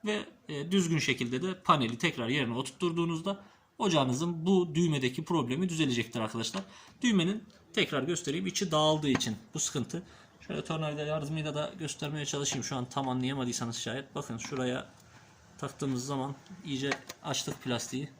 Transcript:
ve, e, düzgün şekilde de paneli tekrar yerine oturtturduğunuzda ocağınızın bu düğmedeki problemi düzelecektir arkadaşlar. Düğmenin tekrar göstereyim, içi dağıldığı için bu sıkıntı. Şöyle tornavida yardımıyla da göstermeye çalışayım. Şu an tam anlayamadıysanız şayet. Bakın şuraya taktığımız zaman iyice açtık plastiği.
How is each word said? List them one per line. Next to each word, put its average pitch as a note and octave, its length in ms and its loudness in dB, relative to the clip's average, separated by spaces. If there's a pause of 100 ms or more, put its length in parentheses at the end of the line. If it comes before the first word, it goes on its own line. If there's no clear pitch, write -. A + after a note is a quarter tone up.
ve, G#3 240 -2 (200)
e, D3+ 240 -4
düzgün E3 260 4
şekilde B2+ 440 0
de F#3 200 -4
paneli A#2+ 360 4
tekrar B2+ 300 0
yerine B2 260 0
oturtturduğunuzda E3+ 880 -2 (340)
ocağınızın D#3+ 680 2
bu F3+ 280 4
düğmedeki D3+ 500 2
problemi D#3 440 2
düzelecektir B2+ 520 0
arkadaşlar. A2+ 420 -2 (400)
Düğmenin G3+ 420 4 (280)
tekrar D3+ 300 2
göstereyim, E3 440 -2
içi F3+ 240 -2
dağıldığı D#3 380 4
için A#2 280 2 (180)
bu D#3 60 -2
sıkıntı. D#3+ 420 -2 (440)
Şöyle D3+ 180 -6
tornavida D3+ 380 -2
yardımıyla D3+ 520 -2
da D3+ 240 -4
göstermeye D3 480 -4
çalışayım. C#3 380 -2
Şu C#3 120 -2
an B2 80 -2
tam C3+ 240 -2
anlayamadıysanız B2+ 720 -2
şayet. C3 360 -6
Bakın C#3+ 240 -6
şuraya B2+ 500 -4 (680)
taktığımız C3+ 480 -4
zaman C#3 280 -2 (300)
iyice C#3 260 -2 (320)
açtık - 400 -4
plastiği. B2+ 580 -4